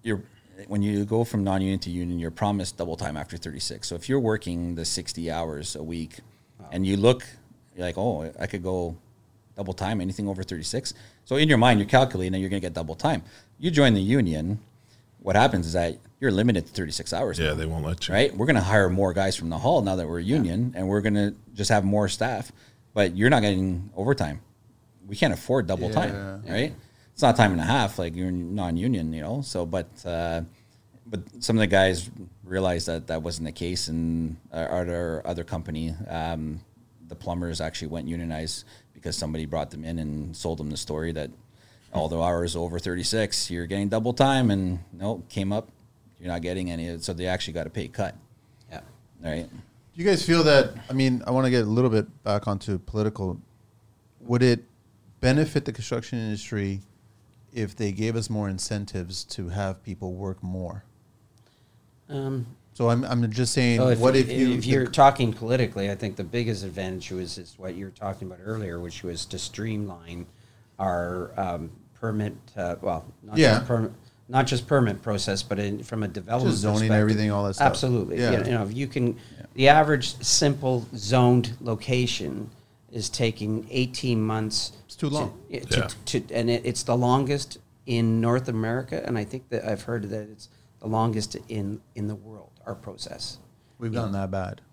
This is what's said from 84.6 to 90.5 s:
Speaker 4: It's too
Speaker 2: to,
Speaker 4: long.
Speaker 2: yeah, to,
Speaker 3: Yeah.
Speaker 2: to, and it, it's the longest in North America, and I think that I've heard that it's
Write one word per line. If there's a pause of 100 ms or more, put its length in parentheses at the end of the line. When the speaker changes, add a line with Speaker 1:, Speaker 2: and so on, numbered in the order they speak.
Speaker 4:
It's
too
Speaker 2:
to,
Speaker 4:
long.
Speaker 2:
yeah,
to,
Speaker 3:
Yeah. (180)
Speaker 2:
to, (120)
and
it,
it's
the
longest (280)
in
North
America,
and
I
think
that
I've
heard
that
it's (320)